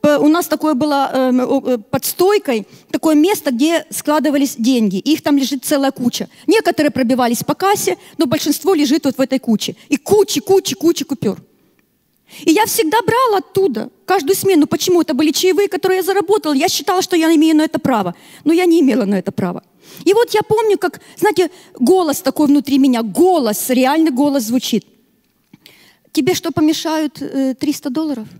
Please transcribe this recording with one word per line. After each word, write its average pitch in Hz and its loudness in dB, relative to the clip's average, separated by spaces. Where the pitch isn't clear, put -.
п-, 294 2
у 294 2
нас 339 2
такое 311 -2
было, 277 -2
эм, 254 0
о, 262 -2
э, 247 -2
под - -6
стойкой, 349 0
такое 311 0
место, 302 2
где 302 0
складывались 285 -2
деньги. 220 0
Их 285 -2
там 285 2
лежит 269 -2
целая 277 0
куча. - -4
Некоторые 339 2
пробивались 247 0
по 294 -2
кассе, 392 -2
но 311 2
большинство 311 -2
лежит 294 0
вот 269 -2
в - -2
этой 269 0
куче. 214 -2
И 285 0
кучи, - 0
кучи, 381 0
кучи 320 -2
купюр. - -6
И 320 2
я 427 4
всегда 427 0
брала 466 0
оттуда, 330 -2
каждую 370 0
смену. 370 2
Почему? 349 0
Это 311 -2
были 302 0
чаевые, 370 0
которые 370 -2
я 381 -2
заработала. 370 0
Я 294 0
считала, 370 -2
что - -2
я 320 4
имею 320 4
на 302 4
это 311 -2
право. 202 -2
Но 302 2
я 359 2
не 339 4
имела 262 2
на 196 0
это 185 -4
права. 180 -6
И 339 4
вот 466 2
я 427 2
помню, 427 0
как, - -4
знаете, 359 0
голос 320 2
такой 277 0
внутри 277 2
меня, 254 2
голос, 247 0
реальный 277 2
голос 269 0
звучит: 233 -2
"Тебе 320 0
что, 330 -6
помешают, 311 -2
э, 269 -2
триста 285 -4
долларов?" 262 -4